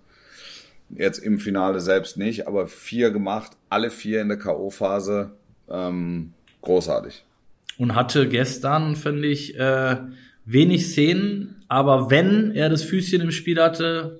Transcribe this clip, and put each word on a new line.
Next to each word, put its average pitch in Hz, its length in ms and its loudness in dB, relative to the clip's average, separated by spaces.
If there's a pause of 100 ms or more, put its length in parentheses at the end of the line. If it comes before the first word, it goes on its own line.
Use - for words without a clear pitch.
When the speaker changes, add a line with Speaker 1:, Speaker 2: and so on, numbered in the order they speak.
(880)
Speaker 1:
Jetzt - 300 -4
im 107 200 0
Finale 95 420 -2
selbst 92 360 0
nicht, 104 300 -4
aber 98 200 -2
vier 117 440 -2
gemacht, 104 400 -4 (180)
alle 110 200 0
vier 107 320 -4
in 104 80 -2
der 104 80 -2
K-O-Phase, 98 920 -4 (380)
ähm, 87 640 -6 (280)
großartig. - 640 0 (520)
Speaker 2:
Und 120 180 0
hatte 127 340 4
gestern, 139 680 0
finde 147 320 -2
ich, 143 320 -4
äh, 131 380 2 (480)
wenig 160 460 4
Szenen, 185 760 0
aber 131 420 4
wenn 202 420 4
er 156 180 2
das 156 140 2
Füßchen 185 380 0
im 165 100 0
Spiel 165 300 0
hatte, 165 580 0